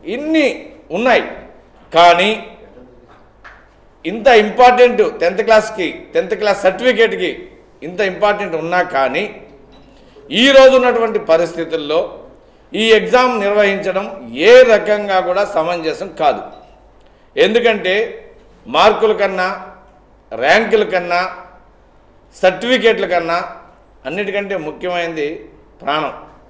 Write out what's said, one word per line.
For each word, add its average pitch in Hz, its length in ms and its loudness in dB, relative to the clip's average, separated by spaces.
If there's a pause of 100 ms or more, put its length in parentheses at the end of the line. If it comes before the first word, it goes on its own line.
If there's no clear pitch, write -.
(100)
ఇన్ని 285 580 -2 (220)
ఉన్నాయి. 214 320 0 (720)
కానీ 175 640 2 (1500)
ఇంత 208 200 -4
important 233 920 4
tenth 180 240 -2
క్లాస్కి, 208 720 0
tenth 180 200 -2
class 196 280 -2
సర్టిఫికేట్కి 196 880 0 (340)
ఇంత 180 180 -12
important 202 540 -2
ఉన్నా 170 280 -2
కానీ 143 600 -4 (880)
ఈ 240 200 2
రోజు 262 260 8
ఉన్నటువంటి 233 420 0
పరిస్థితుల్లో 165 1000 -2 (540)
ఈ 214 100 -2
exam 226 560 2
నిర్వహించడం 196 960 -4
ఏ 220 260 8
రకంగా 208 580 2
కూడా 180 240 -2
సమంజసం 170 760 -6
కాదు. 135 220 0 (920)
ఎందుకంటే 208 880 0 (420)
మార్కుల 208 460 2
కన్నా, 190 600 -4 (600)
ర్యాంకుల 202 500 0
కన్నా, 175 520 -4 (1080)
సర్టిఫికేట్ల 220 640 0
కన్నా 175 500 -4 (500)
అన్నిటికంటే 196 500 -6
ముఖ్యమైనది 160 920 -8 (340)
ప్రాణం 147 440 -6 (240)